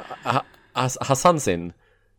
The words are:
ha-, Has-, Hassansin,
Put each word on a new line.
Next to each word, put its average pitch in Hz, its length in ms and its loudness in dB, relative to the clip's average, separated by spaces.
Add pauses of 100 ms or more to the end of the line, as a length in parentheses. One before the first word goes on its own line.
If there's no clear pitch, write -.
(320)
ha-, 127 120 0 (280)
Has-, 127 280 -2
Hassansin, 127 720 2 (460)